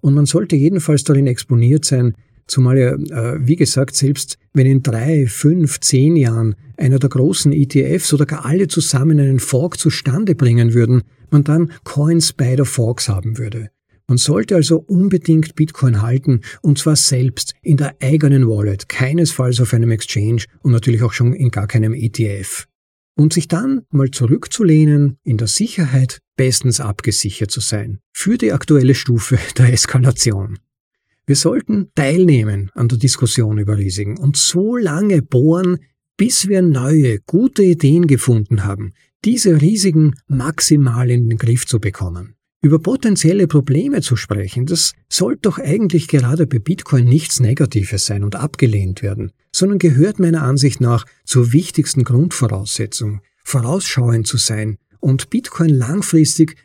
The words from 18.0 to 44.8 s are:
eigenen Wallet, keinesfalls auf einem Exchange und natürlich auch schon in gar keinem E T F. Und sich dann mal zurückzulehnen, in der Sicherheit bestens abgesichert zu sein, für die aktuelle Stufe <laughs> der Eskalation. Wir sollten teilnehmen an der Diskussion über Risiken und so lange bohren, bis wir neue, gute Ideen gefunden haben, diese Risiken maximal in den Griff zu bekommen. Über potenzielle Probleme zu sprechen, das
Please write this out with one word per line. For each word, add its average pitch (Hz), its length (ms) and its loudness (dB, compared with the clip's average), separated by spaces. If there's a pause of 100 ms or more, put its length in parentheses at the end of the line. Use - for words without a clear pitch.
eigenen 139 460 2
Wallet, 104 420 -2
keinesfalls 131 720 -2
auf 123 140 0
einem 117 160 2
Exchange 110 540 -2 (180)
und 135 80 2
natürlich 117 320 2
auch 117 100 0
schon 123 200 0
in 127 180 0
gar 101 160 -4
keinem 110 280 0
E 113 160 -4
T 110 180 -4
F. 98 400 -10 (480)
Und 151 160 4
sich - 160 -2
dann 247 420 -2
mal 135 200 0
zurückzulehnen, 151 1120 2
in 113 140 -2
der 113 100 -2
Sicherheit 135 720 -2 (160)
bestens 127 440 0
abgesichert 101 680 -6
zu - 100 -8
sein, 104 380 -8 (140)
für 220 240 -2
die 214 160 -2
aktuelle 135 420 2
Stufe 123 520 -2
<laughs> - 120 -10
der 127 140 6
Eskalation. 110 840 -2 (680)
Wir 139 80 2
sollten 208 600 -2
teilnehmen 135 800 2
an 120 140 0
der 117 100 0
Diskussion 117 600 0
über 104 200 -2
Risiken 101 400 -4
und 143 180 0
so 208 400 -2
lange 185 460 0
bohren, 170 560 0 (380)
bis 214 300 -2
wir 190 160 0
neue, 139 580 2
gute 214 440 0
Ideen 165 420 4
gefunden 113 580 0
haben, 101 280 -8 (320)
diese 214 360 2
Risiken 160 540 2 (140)
maximal 131 840 0
in 120 180 2
den 113 100 -2
Griff 120 280 0
zu 107 140 -2
bekommen. 92 540 -8 (280)
Über 156 160 4
potenzielle 190 680 0
Probleme 156 540 0
zu 123 160 -2
sprechen, 101 500 -6
das 165 280 -4 (140)